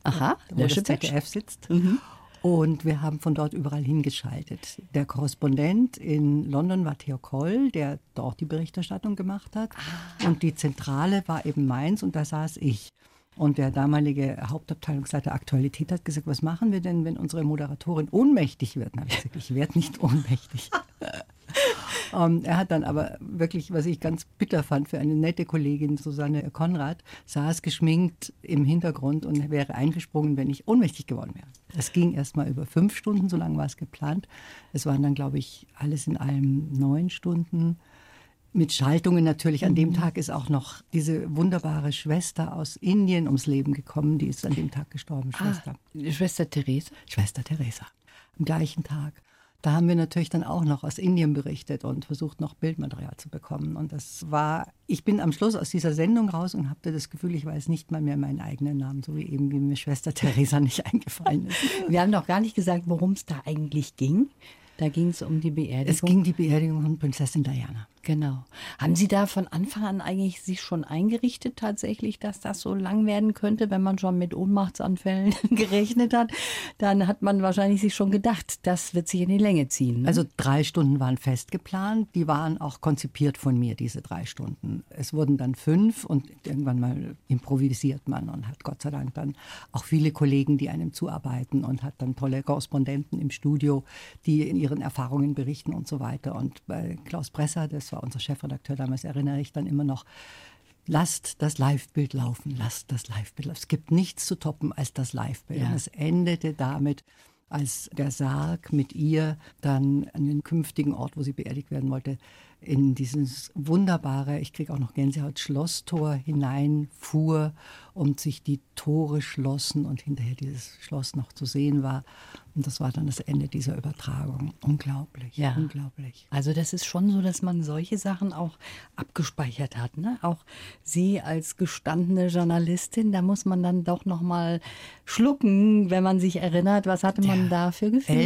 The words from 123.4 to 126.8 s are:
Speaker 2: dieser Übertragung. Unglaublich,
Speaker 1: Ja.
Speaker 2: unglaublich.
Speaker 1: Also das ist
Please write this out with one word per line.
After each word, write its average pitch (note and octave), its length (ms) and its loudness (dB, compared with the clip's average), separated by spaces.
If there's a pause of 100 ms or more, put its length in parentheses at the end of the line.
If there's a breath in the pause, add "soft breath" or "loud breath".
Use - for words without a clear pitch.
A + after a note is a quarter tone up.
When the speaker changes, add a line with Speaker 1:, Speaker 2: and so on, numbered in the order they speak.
Speaker 2:
dieser C#3+ 300 -4
Übertragung. C#3 840 -6
Unglaublich, C#3 760 -4
Speaker 1:
Ja. C#3 200 0
Speaker 2:
unglaublich. C#3+ 720 -6
Speaker 1:
Also C#3+ 240 0
das D#3+ 200 -2
ist F3 120 -4